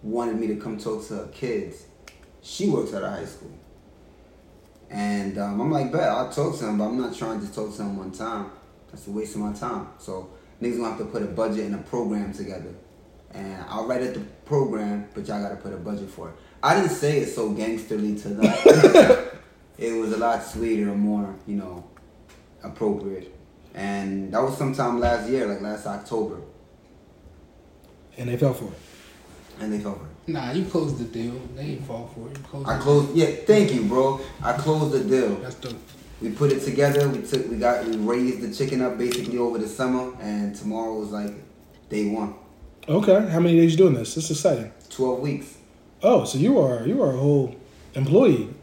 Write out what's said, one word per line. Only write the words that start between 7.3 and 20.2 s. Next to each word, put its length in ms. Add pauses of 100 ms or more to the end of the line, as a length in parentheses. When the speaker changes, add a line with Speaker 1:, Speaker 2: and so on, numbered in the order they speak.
Speaker 1:
to 60
talk 240
to 60
him 160
one 140
time. 400 (400)
That's 160
a 40
waste 240
of 60
my 100
time." 360 (100)
So 320 (320)
niggas 160
gonna 120
have 100
to 60
put 180
a 20
budget 400
and 100
a 40
program 520
together. 380 (640)
And 340
I'll 200
write 160
up 100
the 60 (260)
program, 680
but 120
y'all 140
gotta 140
put 180
a 40
budget 320
for 200
it. 60 (260)
I 180
didn't 160
say 240
it 140
so 160
gangsterly 720
to 80
them. 960 (140)
Speaker 2:
<laughs> 0 (380)
Speaker 1:
It 220
was 140
a 40
lot 240